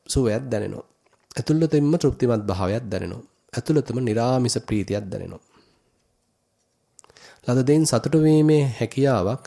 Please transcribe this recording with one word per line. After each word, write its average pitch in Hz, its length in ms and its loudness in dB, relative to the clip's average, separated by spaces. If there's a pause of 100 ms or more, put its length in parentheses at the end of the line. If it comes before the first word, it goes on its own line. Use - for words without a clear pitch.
සුවයක් 123 380 0
දැනෙනවා. 104 420 -6 (440)
ඇතුළතින්ම 151 600 0
තෘප්තිමත් 123 520 0
භාවයක් 98 400 -2
දැනෙනවා. 95 400 -8 (280)
ඇතුළතම 127 460 -2
නිරාමිස 120 600 0
ප්‍රීතියක් 104 460 -4
දැනෙනවා. 92 380 -12 (2000)
ලද 127 180 0
දෙයින් 147 240 4
සතුටු 139 360 0
වීමේ 156 500 6
හැකියාවක් 117 760 0